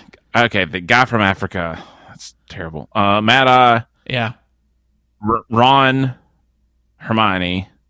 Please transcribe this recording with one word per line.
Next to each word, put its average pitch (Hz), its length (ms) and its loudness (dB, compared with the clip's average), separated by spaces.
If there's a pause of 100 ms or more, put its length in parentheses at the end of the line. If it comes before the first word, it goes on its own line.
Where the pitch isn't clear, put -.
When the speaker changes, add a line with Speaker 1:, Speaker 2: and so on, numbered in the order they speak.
(360)
Speaker 1:
Okay, 110 300 0
the 92 160 -8
guy 120 240 2
from 113 160 -2
Africa. 92 640 -4 (260)
That's - 260 -20 (120)
terrible. 80 460 -14
Uh, 101 280 0
Mad 127 260 2
Eye. 123 380 4 (220)
Speaker 2:
Yeah. 117 260 -6 (960)
Speaker 1:
R-, 113 220 -2
Ron, 131 640 2 (840)
Hermione. 95 680 -2 (220)